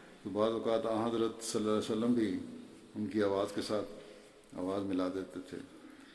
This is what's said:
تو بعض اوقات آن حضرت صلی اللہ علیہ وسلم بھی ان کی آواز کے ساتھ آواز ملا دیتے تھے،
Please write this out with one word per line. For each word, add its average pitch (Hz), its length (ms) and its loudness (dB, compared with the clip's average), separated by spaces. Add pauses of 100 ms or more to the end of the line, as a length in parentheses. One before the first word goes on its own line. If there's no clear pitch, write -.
(220)
تو 104 80 -8
بعض 107 220 4
اوقات 113 340 2
آن 113 240 2
حضرت 113 320 0
صلی 110 200 0
اللہ 107 100 4
علیہ 107 60 4
وسلم 113 340 2
بھی 107 260 2 (560)
ان 104 120 -2
کی 101 160 2
آواز 98 320 4
کے 104 80 -2
ساتھ 104 240 -2 (680)
آواز 95 260 -2
ملا 92 260 0
دیتے 92 320 -6 (100)
تھے، - 80 -8 (560)